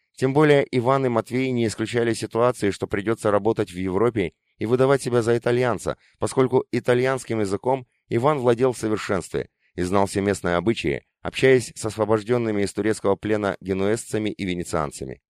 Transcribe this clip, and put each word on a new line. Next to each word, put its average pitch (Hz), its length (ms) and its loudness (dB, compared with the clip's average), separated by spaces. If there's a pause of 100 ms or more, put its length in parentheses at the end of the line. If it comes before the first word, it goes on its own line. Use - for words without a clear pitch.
(160)
Тем 131 160 0
более 147 380 6
Иван 131 360 2
и - 20 2
Матвей 123 420 -2
не 120 160 0
исключали 113 480 -2
ситуации, 113 560 0
что 95 160 -6
придётся 107 440 -2
работать 104 400 0
в 87 60 -12
Европе 95 560 0 (260)
и 104 60 -4
выдавать 131 380 2
себя 120 200 0
за 117 140 2
итальянца, 120 600 -2 (200)
поскольку 127 540 2
итальянским 123 680 0
языком 123 460 -2 (220)
Иван 139 300 0
владел 123 340 2
в 117 60 -8
совершенстве 98 720 -4 (240)
и 90 80 -4
знал 98 240 2
все 98 160 -4
местные 92 340 0
обычаи, 87 480 -2 (160)
общаясь 127 540 2
с - 100 -14
освобождёнными 107 800 -2
из 98 100 -4
турецкого 104 440 0
плена 104 440 -2
генуэзцами 104 680 -2
и - 140 -8
венецианцами. 80 840 -4